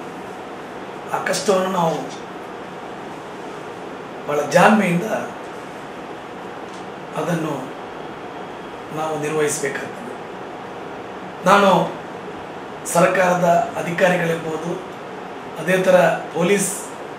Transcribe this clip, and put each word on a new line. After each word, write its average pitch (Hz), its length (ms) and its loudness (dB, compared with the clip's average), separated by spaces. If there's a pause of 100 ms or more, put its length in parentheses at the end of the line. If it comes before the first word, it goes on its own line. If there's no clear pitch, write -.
(1120)
ಆ - 120 -2
ಕಷ್ಟವನ್ನು 185 460 2
ನಾವು 170 240 2 (2250)
ಬಹಳ 147 120 0 (100)
ಜಾಣ್ಮೆಯಿಂದ 185 540 8 (2000)
ಅದನ್ನು 156 380 -2 (1400)
ನಾವು 156 220 -2
ನಿರ್ವಹಿಸಬೇಕಾಗ್ತದೆ. 147 960 0 (1300)
ನಾನು 185 480 8 (920)
ಸರ್ಕಾರದ 180 880 6
ಅಧಿಕಾರಿಗಳಿರ್ಬೋದು, 170 1120 0 (680)
ಅದೇ 180 240 4
ಥರ 185 140 8 (380)
ಪೊಲೀಸ್ 190 380 4 (460)